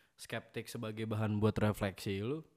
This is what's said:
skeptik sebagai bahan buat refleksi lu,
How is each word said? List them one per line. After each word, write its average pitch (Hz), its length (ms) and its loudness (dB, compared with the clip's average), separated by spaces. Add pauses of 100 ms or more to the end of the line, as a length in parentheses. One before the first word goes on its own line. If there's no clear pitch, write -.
(140)
skeptik - 520 -8
sebagai 110 380 -6
bahan 107 320 2
buat 104 200 4
refleksi 101 640 2
lu, 147 240 -4 (100)